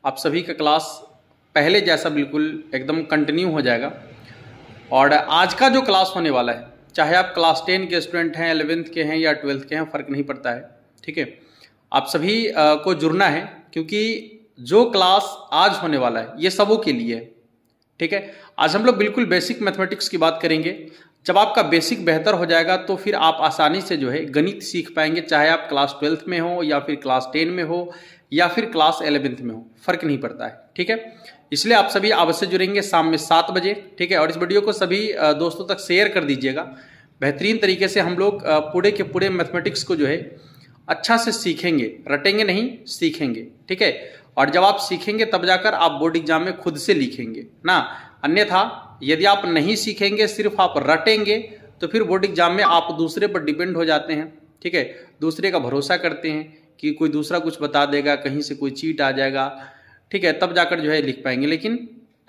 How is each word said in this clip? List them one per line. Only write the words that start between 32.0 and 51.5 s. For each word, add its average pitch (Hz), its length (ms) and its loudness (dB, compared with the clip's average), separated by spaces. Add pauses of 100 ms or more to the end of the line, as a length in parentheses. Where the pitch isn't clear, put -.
अवश्य 165 360 2
जुड़ेंगे 185 360 0
शाम 165 240 2
में 160 100 2
सात 165 340 2
बजे, 190 480 -4
ठीक 180 140 -2
है। 180 60 4
और 156 120 2
इस 165 60 -6
वीडियो 180 240 2
को 208 120 -2
सभी, 196 380 -2
अ, 151 220 2
दोस्तों 165 340 -2
तक 185 120 -2
शेयर 185 300 2
कर 185 160 0
दीजिएगा। 135 380 -2 (580)
बेहतरीन 160 380 0
तरीके 190 300 2
से 190 120 0
हम 175 180 0
लोग, 202 240 0
अ, 156 160 2
पूरे 180 340 0
के 202 100 -4
पूरे 185 260 -2
मैथमेटिक्स 190 540 -4
को 180 140 -2
जो 147 100 2
है 156 300 -4 (520)
अच्छा 226 280 0
से 233 160 0
सीखेंगे, 156 640 -2 (120)
रटेंगे 196 340 2
नहीं, 208 400 -2
सीखेंगे, 139 640 -4 (200)
ठीक 185 140 -2
है। - 300 -2 (240)
और 143 140 4
जब 180 140 4
आप 202 120 6
सीखेंगे 214 480 -2
तब 180 200 -2
जाकर 185 300 2
आप 165 180 2
बोर्ड 160 240 0
एग्जाम 160 260 0
में 185 140 -4
खुद 165 200 -6
से 185 180 0
लिखेंगे 123 520 -4 (200)
ना, 175 120 2 (460)
अन्यथा 190 640 0 (140)
यदि 156 220 0
आप 202 200 4
नहीं 170 320 2
सीखेंगे, 208 500 0
सिर्फ 208 340 -2
आप 180 160 2
रटेंगे, 202 600 2 (420)